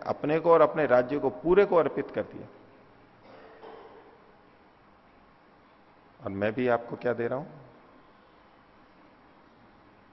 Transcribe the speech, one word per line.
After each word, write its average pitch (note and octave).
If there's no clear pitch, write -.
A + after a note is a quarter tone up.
अपने D3
को E3
और E3
अपने D3
राज्य B2
को C3+
पूरे F#3
को G3
अर्पित C#3
कर G#2+
दिया। -
और G#2+
मैं G2+
भी B2+
आपको A#2
क्या B2
दे A#2
रहा B2+
हूं? E3